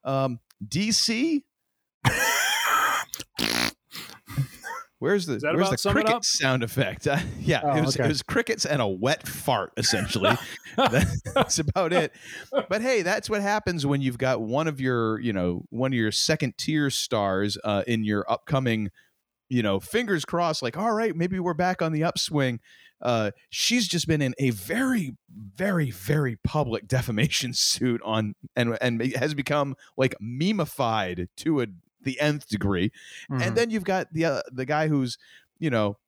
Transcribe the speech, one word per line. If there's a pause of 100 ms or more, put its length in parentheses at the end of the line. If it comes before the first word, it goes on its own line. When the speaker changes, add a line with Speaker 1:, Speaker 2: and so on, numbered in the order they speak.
Speaker 1:
Um, (260)
D
C? (600)
<laughs> (3000)
Where's
the,
Speaker 2:
Does
that
Speaker 1:
where's
Speaker 2:
about
Speaker 1:
the
Speaker 2:
sum
it
Speaker 1:
cricket
Speaker 2:
up?
Speaker 1:
sound
effect?
<laughs>
Uh, (220)
yeah,
Speaker 2:
Oh,
Speaker 1:
it
was,
Speaker 2:
okay.
Speaker 1:
it
was
crickets
and
a
wet
fart,
essentially. (300)
Speaker 2:
<laughs> (580)
Speaker 1:
That's
about
it. (400)
But
hey,
that's
what
happens
when
you've
got
one
of
your,
you
know,
one
of
your
second
tier
stars,
uh,
in
your
upcoming, (560)
you
know,
fingers
crossed,
like,
"All
right,
maybe
we're
back
on
the
upswing." (400)
uh, (180)
she's
just
been
in
a
very, (120)
very,
very
public
defamation
<laughs>
suit
on, (180)
and,
and (140)
has
become, (220)
like,
memeified (120)
to
a, (380)
the
nth
degree. (400)
Speaker 2:
Mm-hmm.
Speaker 1:
And
then
you've
got
the,
uh,
the
guy
who's, (400)
you
know